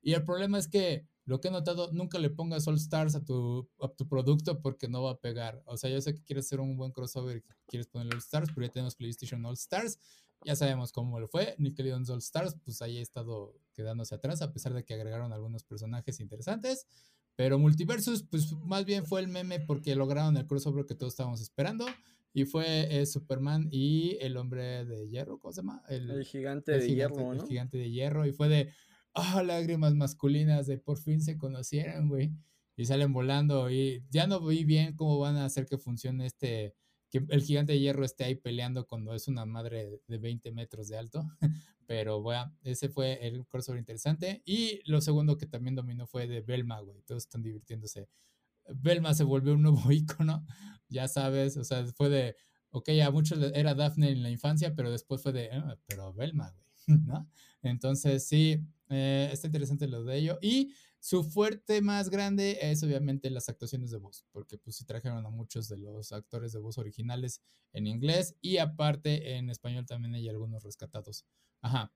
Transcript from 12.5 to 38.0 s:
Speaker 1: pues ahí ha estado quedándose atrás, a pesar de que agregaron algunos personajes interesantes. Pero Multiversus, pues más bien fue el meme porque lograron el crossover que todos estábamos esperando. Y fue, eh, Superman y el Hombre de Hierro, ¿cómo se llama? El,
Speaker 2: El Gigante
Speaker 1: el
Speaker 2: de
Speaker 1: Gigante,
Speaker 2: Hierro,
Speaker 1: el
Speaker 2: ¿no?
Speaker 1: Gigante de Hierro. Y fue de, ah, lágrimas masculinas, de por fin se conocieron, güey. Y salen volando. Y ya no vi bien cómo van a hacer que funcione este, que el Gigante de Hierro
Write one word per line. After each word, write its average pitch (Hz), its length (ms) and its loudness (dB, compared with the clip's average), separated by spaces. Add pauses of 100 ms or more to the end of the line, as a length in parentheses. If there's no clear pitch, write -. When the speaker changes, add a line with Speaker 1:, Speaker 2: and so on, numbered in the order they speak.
Speaker 1:
pues 120 180 -10
ahí 120 160 -6
ha 120 40 -6
estado 113 580 -10 (140)
quedándose 113 400 -6
atrás, 160 280 -4
a 151 100 -4
pesar - 220 -6
de 123 100 -6
que 113 100 -8
agregaron 113 380 -6
algunos 110 320 -8
personajes 113 560 -8
interesantes. 214 680 -4 (500)
Pero 135 220 4
Multiversus, 202 680 4
pues 156 280 0 (120)
más 190 200 -2
bien 196 220 0
fue 190 140 0
el 185 80 -4
meme 180 320 -4
porque 151 340 -2
lograron 143 420 2
el 156 100 -2
crossover 139 400 -2
que - 80 -8
todos 127 180 -6
estábamos 123 280 -4
esperando. 208 460 -4 (460)
Y 139 120 2
fue, 156 560 0
eh, 143 60 2
Superman 147 640 0
y 151 500 2
el 131 160 -4
Hombre 123 480 -4
de 110 240 -8
Hierro, 120 300 -8
¿cómo 180 140 -14
se 185 100 -10
llama? 240 260 -8
El, 127 260 -4
Speaker 2:
El 139 100 -4
Gigante 139 480 -4
Speaker 1:
el 135 80 6
Speaker 2:
de - 20 2
Speaker 1:
Gigante, 123 100 4
Speaker 2:
Hierro, 131 400 0
Speaker 1:
el 127 100 -4
Speaker 2:
¿no? - 20 -6
Speaker 1:
Gigante 127 340 -4
de 120 120 -4
Hierro. 147 360 0
Y 139 60 2
fue 147 160 4
de, 147 240 6 (420)
ah, 185 280 2
lágrimas 165 520 4
masculinas, 147 720 4
de 135 120 -2
por 147 200 -2
fin 156 220 2
se 156 180 -2
conocieron, 147 680 -2
güey. 143 240 2 (440)
Y 120 100 -2
salen 139 260 4
volando. 135 580 2
Y 131 400 0
ya 156 160 4
no 196 180 2
vi 160 200 2
bien 156 320 4
cómo 151 220 2
van 143 180 2
a 143 80 0
hacer 135 220 -2
que 135 120 -4
funcione 127 480 -4
este, 113 480 -4 (360)
que 135 180 0
el 147 140 6
Gigante 147 300 2
de 143 80 6
Hierro 139 240 4